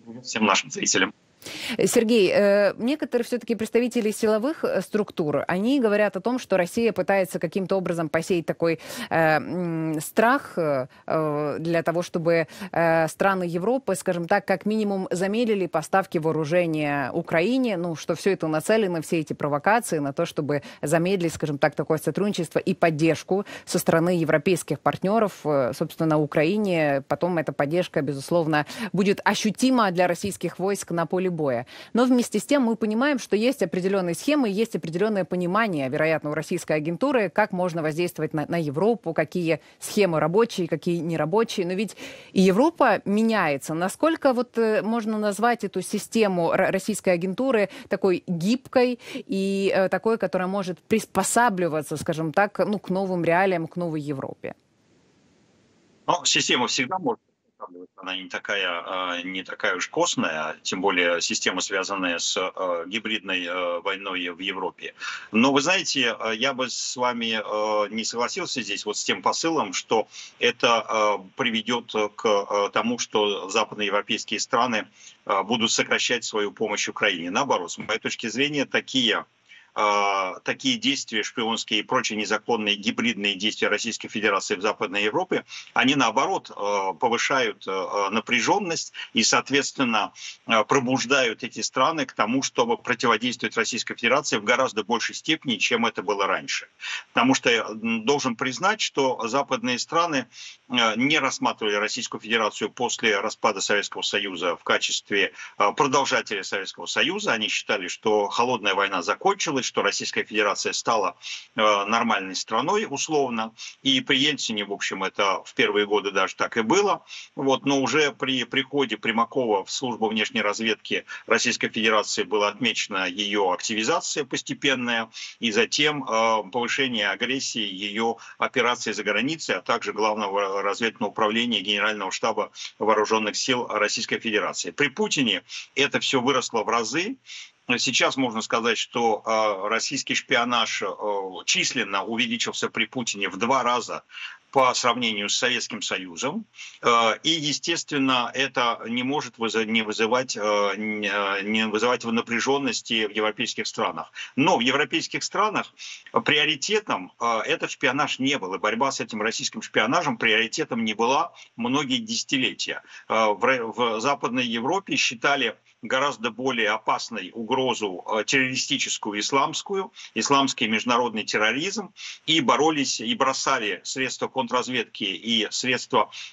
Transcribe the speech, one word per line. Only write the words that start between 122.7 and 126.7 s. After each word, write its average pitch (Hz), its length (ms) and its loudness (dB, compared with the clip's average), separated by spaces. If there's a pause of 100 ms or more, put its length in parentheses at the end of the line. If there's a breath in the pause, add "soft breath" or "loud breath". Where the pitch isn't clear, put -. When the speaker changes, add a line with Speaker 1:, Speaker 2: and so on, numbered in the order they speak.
Speaker 1:
её 101 440 0
активизация 131 720 -2
постепенная 123 840 -2 (280 loud breath)
и 117 140 -2
затем, 143 560 0
а, 113 340 2
повышение 117 680 -2